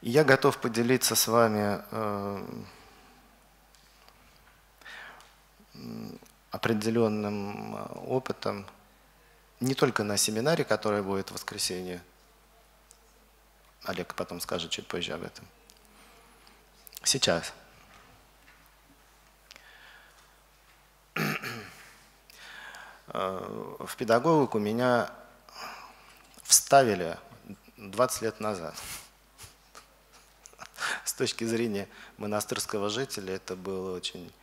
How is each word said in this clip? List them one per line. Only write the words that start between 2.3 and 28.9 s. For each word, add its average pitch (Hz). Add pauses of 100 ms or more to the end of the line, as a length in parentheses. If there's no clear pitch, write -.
м, 57 (320)
определённым, 107
э, 50 (240)
опытом 101 (920)
не 131
только 127
на 104
семинаре, 131
который 104
будет 98
в 101
воскресенье. 92 (1800)
Олег 92
потом 87
скажет 82
чуть -
позже 87
об 80
этом. - (1600)
Сейчас. - (3500)
<clears throat> - (1900)
Э, 95 (100)
в -
педагогику 123
меня 117 (1300)
вставили 98 (600)
двадцать 107
лет 110
назад. 98 (2250)